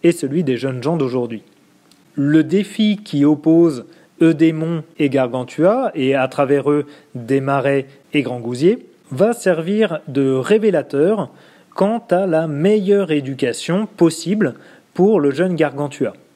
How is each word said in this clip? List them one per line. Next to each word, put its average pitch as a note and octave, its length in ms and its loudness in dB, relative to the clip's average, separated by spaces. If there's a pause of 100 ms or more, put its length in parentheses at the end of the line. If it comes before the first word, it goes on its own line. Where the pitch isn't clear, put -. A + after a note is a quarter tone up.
et E3+ 100 4
celui D#3 320 -4
des B2+ 120 0
jeunes B2+ 260 -6
gens D#3+ 140 -2
d'aujourd'hui. » A#2+ 460 -4 (800)
Le D3+ 220 4
défi G3 640 0
qui C#3+ 200 0
oppose D3+ 600 2 (360)
Eudémon D#3+ 600 2 (160)
et D3 100 0
Gargantua, C3+ 880 0
et C3+ 220 0
à C3 100 0
travers C3+ 420 0
eux D3 160 0 (300)
Desmarais C3+ 720 -2 (260)
et D3 100 2
Grangousier, B2 640 -2 (240)
va F#3 200 0
servir F#3 760 -2
de C3+ 240 0
révélateur F3 1000 0 (460)
quant A3 340 0
à F#3+ 160 2
la D#3+ 220 0
meilleure F#3+ 640 2
éducation C#3 720 -2
possible E3+ 680 0 (400)
pour F#3+ 260 4
le C#3+ 100 2
jeune F3 240 0
Gargantua. C#3+ 600 -2 (220)